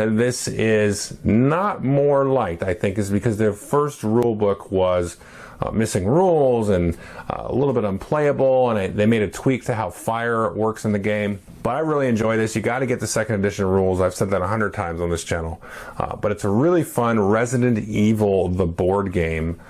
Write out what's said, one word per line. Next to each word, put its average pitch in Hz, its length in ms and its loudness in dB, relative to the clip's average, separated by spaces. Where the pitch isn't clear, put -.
this 120 320 0
is 104 760 0
not 160 600 2
more 139 420 4
liked, 113 360 0
I 95 120 0
think, 98 240 -2
is 98 120 -2
because 101 260 0
their 107 160 2
first 143 500 -2
rule 117 320 2
book 104 360 0
was, 90 480 0
uh, - 100 -4
missing 104 360 -2
rules 135 600 2
and, 87 280 2
uh, - 180 -6
a - 80 -4
little 131 200 0
bit 113 100 0
unplayable, 131 880 2
and 110 80 0
I, 92 100 0
they 104 180 2
made 113 160 4
a 95 60 0
tweak - 360 -2
to - 100 -4
how 95 160 -4
fire 113 640 -2
works 107 320 -2
in 110 80 0
the 104 60 0
game. 104 420 -2
But 120 140 -2
I 151 40 -2
really 151 260 0
enjoy 113 300 2
this. 110 180 0
You 110 80 -2
gotta 123 240 -2
get 120 140 -2
the 110 60 -4
second 110 300 -2
edition 98 300 0
rules. 92 340 2
I've 92 140 2
said - 160 -2
that 95 100 0
a 90 60 -2
hundred 104 260 -2
times 87 280 -6
on 87 100 -2
this 82 140 -2
channel. 82 360 -6
Uh, - 180 -4
but - 140 -2
it's - 140 -4
a 104 40 0
really 151 360 4
fun 117 340 0
Resident 120 600 2
Evil, 104 680 2
the 90 180 0
board 95 460 0
game, 82 580 -2